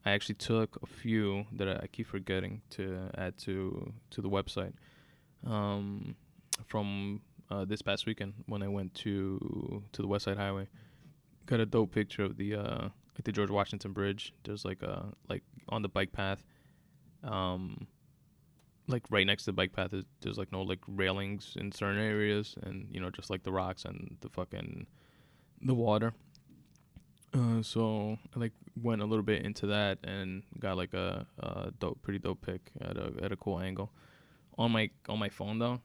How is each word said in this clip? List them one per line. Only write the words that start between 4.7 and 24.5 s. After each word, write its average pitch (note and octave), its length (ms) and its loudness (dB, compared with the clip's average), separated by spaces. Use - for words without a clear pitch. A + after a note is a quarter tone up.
Um, G2+ 720 -2
from, G2+ 540 -2
uh, G2+ 140 -2
this G#2 180 -2
past G2 240 0
weekend G2+ 260 -4
when G#2 160 -2
I G2 60 -2
went G2 280 -2
to, G2 880 -2
to G#2+ 100 -4
the G2 60 0
West G2+ 160 2
Side G2+ 120 0
Highway, G2 320 -2
got A#2+ 140 4
a A2 60 6
dope G#2+ 260 4
picture G#2 300 0
of G2+ 140 0
the, G2+ 180 -2
uh, A2 280 -2
like, - 420 -8
the G#2+ 80 0
George G2 180 4
Washington G2 420 0
Bridge. G2+ 400 0
There's, G#2 200 -6
like, F#2+ 180 -4
a, F#2 300 -4
like, F#2+ 140 -4
on A2 140 0
the G2+ 60 0
bike F#2+ 240 2
path, G2 320 0
um, F#2 640 -2
like, B2 240 0
right G2+ 160 8
next G2 180 2
to G#2+ 60 0
the F#2 40 -2
bike F#2 180 4
path, F#2 220 0
is, F#2+ 100 -2
there's, G2+ 180 -4
like, G2 140 -4
no, F#2+ 100 -2
like, F#2+ 240 -2
railings G2 720 0
in G2+ 140 -4
certain G2+ 260 2
areas, G#2 640 2
and, G2 280 -8
you F#2 100 -4
know, F2+ 100 -2
just, - 200 -10
like, F#2 120 0
the F#2+ 100 -2
rocks F#2 320 0
and F#2 360 -8
the - 80 -10
fucking, - 580 -6